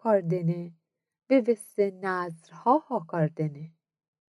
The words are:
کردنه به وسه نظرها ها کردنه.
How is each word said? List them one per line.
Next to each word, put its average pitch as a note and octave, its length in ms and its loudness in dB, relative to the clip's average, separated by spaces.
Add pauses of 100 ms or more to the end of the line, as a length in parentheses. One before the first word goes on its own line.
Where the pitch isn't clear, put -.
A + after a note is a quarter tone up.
کردنه F3 680 0 (540)
به C4 200 6
وسه G#3 440 -2
نظرها F#3 840 -2
ها A3+ 340 -4
کردنه. D#3 600 -4 (600)